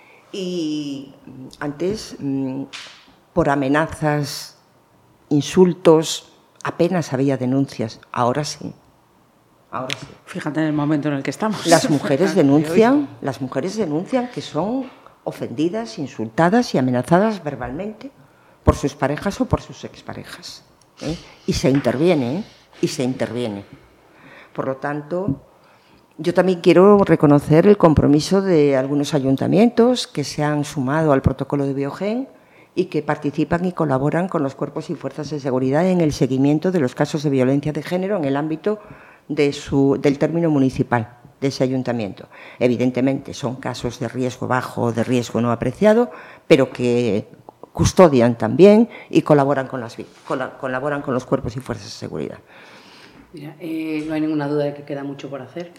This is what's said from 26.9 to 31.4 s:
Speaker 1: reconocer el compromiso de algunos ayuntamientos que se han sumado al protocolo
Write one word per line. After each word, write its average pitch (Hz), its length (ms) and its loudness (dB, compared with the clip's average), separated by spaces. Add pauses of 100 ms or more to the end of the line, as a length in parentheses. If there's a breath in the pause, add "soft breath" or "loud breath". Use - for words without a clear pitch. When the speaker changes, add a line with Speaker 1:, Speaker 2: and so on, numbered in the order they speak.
Speaker 1:
reconocer 156 640 6
el 208 100 8
compromiso 151 640 4
de 151 340 4
algunos 143 380 -2
ayuntamientos 165 960 2
que - 160 -6
se - 200 -6
han 147 220 0
sumado 147 480 0
al 135 80 4
protocolo 139 440 -2